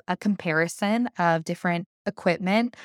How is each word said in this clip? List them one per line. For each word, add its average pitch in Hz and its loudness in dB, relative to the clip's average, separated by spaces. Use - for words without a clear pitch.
a 185 -2
comparison 202 0
of 165 2
different 175 -2
equipment. 202 0